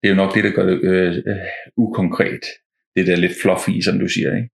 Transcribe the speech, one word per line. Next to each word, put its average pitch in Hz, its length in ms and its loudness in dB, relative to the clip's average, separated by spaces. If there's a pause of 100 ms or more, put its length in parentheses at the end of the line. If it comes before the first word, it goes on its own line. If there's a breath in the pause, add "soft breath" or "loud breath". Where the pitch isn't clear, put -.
Det 101 60 2
er - 0 -
jo 98 60 4
nok 95 200 2
det, 107 100 4
der 101 60 4
gør 95 160 2
det, 92 160 2
øh, 92 340 2 (100)
øh, 104 100 -4 (400 loud breath)
ukonkret. - 640 0 (560)
Det 92 100 2
der 90 100 2
lidt 87 260 -2
fluffy, 92 420 0
som - 140 0
du - 100 -2
siger, - 280 -2
ikke? 117 220 -6